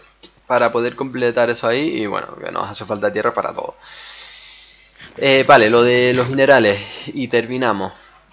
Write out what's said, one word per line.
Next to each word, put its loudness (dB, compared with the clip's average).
para 0
poder -4
completar -2
eso -4
ahí. -2
Y -4
bueno, -8
que -12
nos -8
hace -8
falta -4
tierra -2
para -6
todo. -12
Eh, 2
vale, 8
lo 6
de 4
los 0
minerales 4
y -8
terminamos. -2